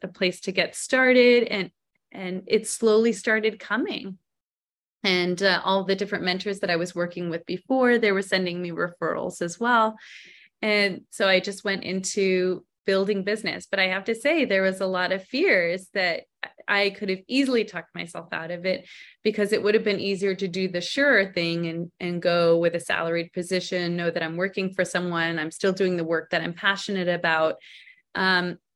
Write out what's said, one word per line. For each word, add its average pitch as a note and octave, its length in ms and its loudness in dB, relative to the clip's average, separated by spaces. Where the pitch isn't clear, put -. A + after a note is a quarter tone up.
a - 40 -10
place F3+ 360 -2
to F#3+ 100 -6
get F#3 240 -2
started. B3 720 6
And, F#3+ 240 -4
and F#3 340 -8
it A3 220 0
slowly A3+ 440 4
started A3 460 -2
coming. G#3+ 600 -6
And, F3+ 360 2
uh, F#3 200 4
all F#3+ 220 2
the F#3+ 120 0
different F#3+ 280 -4
mentors F#3+ 360 -4
that F#3 100 -2
I E3+ 60 2
was F3 180 -4
working F3 340 -4
with E3 160 -6
before, B3 540 2
they G#3+ 140 2
were G3 100 0
sending F3+ 400 -2
me F3 80 -6
referrals F3 720 -4
as E3+ 180 -6
well. A3+ 360 4
And G#3 480 2
so - 180 0
I F#3 120 6
just G3 220 -8
went G3 220 -4
into F#3 800 0
building G3 360 2
business. G3+ 480 -4
But F#3+ 100 0
I F#3 80 2
have F#3+ 160 -4
to A3+ 100 0
say, C#4+ 320 2
there F#3+ 160 2
was F#3+ 180 0
a F#3+ 60 -2
lot F3+ 260 0
of F#3+ 120 -6
fears F#3+ 680 0
that F3+ 300 -2
I G3+ 240 2
could G3 200 -6
have F#3+ 180 -2
easily B3+ 360 2
talked F3 300 -12
myself E3+ 380 -12
out E3 180 -6
of F3 140 -8
it, F#3 220 -2
because G#3+ 300 0
it - 100 0
would G#3 120 2
have A3 100 4
been G3 160 0
easier G3 340 -2
to F#3+ 140 -6
do F#3+ 200 -2
the F3 120 -4
sure A3 540 2
thing E3+ 320 -2
and, E3+ 340 -6
and F3 220 -4
go E3+ 340 4
with E3+ 180 2
a E3+ 60 -2
salaried E3+ 540 -2
position, F3+ 640 -2
know E3+ 140 -2
that E3+ 120 -4
I'm D#3+ 160 -6
working F#3+ 340 -2
for F3+ 140 0
someone, E3+ 520 -2
I'm D#3 120 -4
still F#3+ 220 0
doing F#3 260 0
the E3 60 -2
work D#3+ 260 -2
that E3+ 100 0
I'm E3+ 140 -6
passionate G3 540 -2
about. D#3+ 480 2
Um, F3+ 440 0